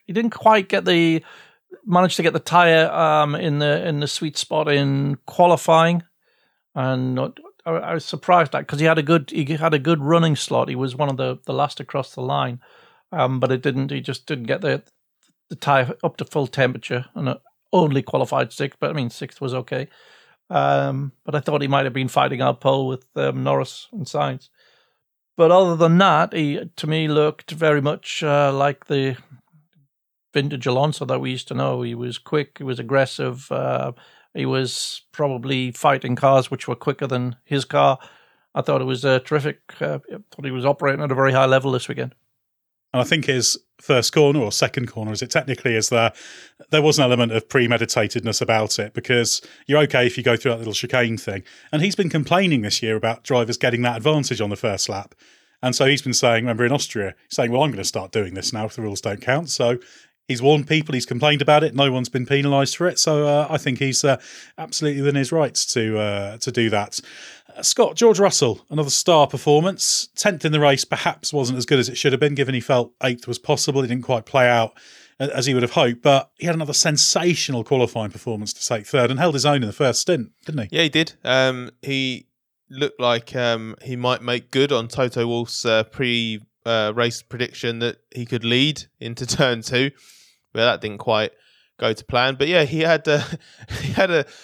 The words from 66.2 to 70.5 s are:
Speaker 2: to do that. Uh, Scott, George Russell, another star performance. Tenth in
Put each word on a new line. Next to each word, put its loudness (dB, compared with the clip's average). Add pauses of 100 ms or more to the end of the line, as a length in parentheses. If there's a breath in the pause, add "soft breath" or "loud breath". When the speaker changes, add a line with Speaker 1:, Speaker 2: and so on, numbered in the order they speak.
Speaker 2:
to -8
do 2
that. -2 (540 loud breath)
Uh, -16
Scott, 2
George 6
Russell, 2
another -2
star 6
performance. 0
Tenth -2
in 2